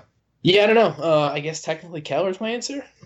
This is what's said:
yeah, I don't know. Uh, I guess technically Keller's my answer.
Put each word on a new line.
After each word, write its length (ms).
yeah, 200
I 40
don't 80
know. 280
Uh, 300
I 60
guess 220
technically 400
Keller's 400
my 100
answer. 320